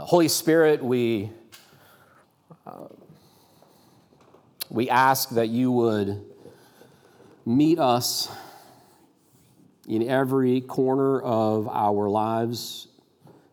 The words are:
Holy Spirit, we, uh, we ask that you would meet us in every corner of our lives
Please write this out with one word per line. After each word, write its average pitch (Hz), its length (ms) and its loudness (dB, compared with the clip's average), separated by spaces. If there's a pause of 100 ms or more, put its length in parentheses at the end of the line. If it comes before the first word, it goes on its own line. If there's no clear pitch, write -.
Holy 170 220 4
Spirit, 156 560 2
we, 117 480 -2 (1400)
uh, - 200 -18 (1800)
we 120 200 -2
ask 131 400 2
that 117 180 0
you 123 240 0
would 107 520 0 (1200)
meet 151 340 2
us 127 500 0 (1600)
in 113 220 -2
every 131 520 2
corner 135 600 0
of 110 460 0
our 104 420 -2
lives 113 800 -4 (640)